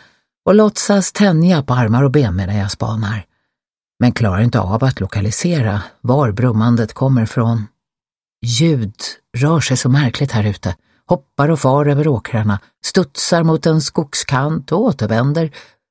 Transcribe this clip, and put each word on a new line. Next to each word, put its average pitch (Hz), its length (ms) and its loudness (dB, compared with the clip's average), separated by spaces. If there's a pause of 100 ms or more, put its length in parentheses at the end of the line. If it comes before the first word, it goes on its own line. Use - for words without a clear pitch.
(440)
och 185 100 4
låtsas 208 580 2
tänja 175 500 2
på 127 120 -2
armar 120 280 2
och 139 80 2
ben 123 260 2
medan 95 200 -2
jag 101 140 -2
spanar. 107 560 -4 (720)
Men 123 140 2
klarar 101 280 0
inte 117 200 2
av 101 240 -2
att 131 160 -2
lokalisera 107 840 -2 (180)
var 127 320 0
brummandet 117 600 0
kommer 131 340 0
från. 113 400 -2 (800)
Ljud 120 480 0 (420)
rör 147 240 2
sig - 160 -2
så 131 120 -2
märkligt 135 440 0
här 104 120 0
ute, 101 320 -4 (300)
hoppar 156 420 -2
och 160 120 0
far 139 260 2
över 147 220 2
åkrarna, 107 520 -2 (240)
studsar - 580 0
mot 160 240 2
en 160 140 2
skogskant 143 920 -4
och 175 80 2
återvänder, 143 720 0 (400)